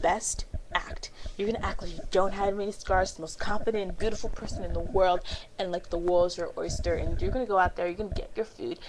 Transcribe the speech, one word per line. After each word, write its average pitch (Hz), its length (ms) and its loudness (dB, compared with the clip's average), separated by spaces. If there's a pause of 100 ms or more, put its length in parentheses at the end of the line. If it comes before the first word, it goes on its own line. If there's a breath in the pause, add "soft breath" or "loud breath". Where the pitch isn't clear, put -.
best - 440 0 (280)
act. - 380 -4 (260 loud breath)
You're 202 140 -2
gonna 233 160 -2
act - 160 -2
like - 80 -4
you - 100 -8 (120)
don't 196 200 6
have 196 220 0
any 202 160 -4
scars, 190 440 2
the - 80 -14
most - 180 -8
confident 214 420 2
and 180 160 -4
beautiful 214 320 0
person - 320 -4
in 175 100 -4
the 170 80 0
world, 180 400 4 (380 loud breath)
and 185 140 -2
like - 180 -4
the 170 80 -2
world's 175 380 4
your 170 200 -4
oyster. 170 380 -2
And - 260 0
you're 208 120 2
gonna 254 140 0
go 202 120 2
out 180 160 4
there, 175 120 -2
you're 175 100 -2
gonna 202 180 -4
get - 220 -4
your 220 80 0
food, - 340 -8 (100)